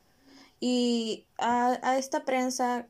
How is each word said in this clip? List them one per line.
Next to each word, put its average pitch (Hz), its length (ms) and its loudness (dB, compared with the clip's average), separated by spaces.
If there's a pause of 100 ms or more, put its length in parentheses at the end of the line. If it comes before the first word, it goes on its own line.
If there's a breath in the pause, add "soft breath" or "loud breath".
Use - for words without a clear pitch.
(580 loud breath)
¿Y 240 680 0 (120)
a, 240 440 2
a 262 160 2
esta 294 260 -2
prensa, 254 640 -2